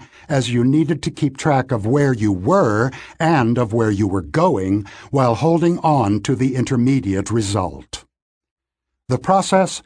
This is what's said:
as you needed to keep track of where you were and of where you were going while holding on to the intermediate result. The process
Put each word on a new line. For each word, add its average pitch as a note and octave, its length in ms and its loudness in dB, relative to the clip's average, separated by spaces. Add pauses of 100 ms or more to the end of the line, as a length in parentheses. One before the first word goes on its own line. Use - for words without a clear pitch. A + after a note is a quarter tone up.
(280)
as B2+ 240 -2
you A#2+ 120 2
needed D3 400 2
to D#3+ 60 -6
keep - 280 -4
track C3+ 340 0
of G#2+ 160 -2
where C#3 260 2
you G#2+ 180 0
were A#2 600 2 (280)
and A#2+ 380 2
of A2+ 160 -2
where A2 180 2
you G#2 160 0
were F#2+ 140 -2
going G2+ 640 0 (240)
while B2+ 240 2
holding E3 460 0
on A2 440 2
to C3+ 120 0
the C3 200 0
intermediate A#2+ 760 0
result. G2 760 -4 (1000)
The B2+ 100 -2
process F#3+ 680 0